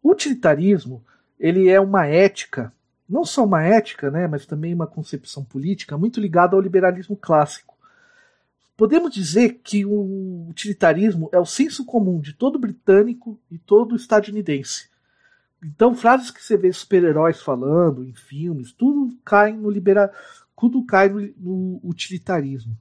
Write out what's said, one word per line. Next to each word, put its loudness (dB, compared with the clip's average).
O 4
utilitarismo, 0
ele 2
é 6
uma 0
ética, 0
não -2
só 0
uma 2
ética, 0
né, -4
mas -8
também -8
uma -4
concepção -12
política -8
muito -2
ligada 2
ao 4
liberalismo -2
clássico. -2
Podemos 2
dizer 0
que -2
o -6
utilitarismo 0
é 4
o 0
senso -4
comum -2
de -12
todo -2
britânico 0
e -16
todo 2
estadunidense. -4
Então, 0
frases 2
que -20
você -2
vê 2
super-heróis 0
falando 0
em -20
filmes, -10
tudo -2
cai 4
no -6
libera-, 2
tudo 0
cai 4
no, -4
no -8
utilitarismo -8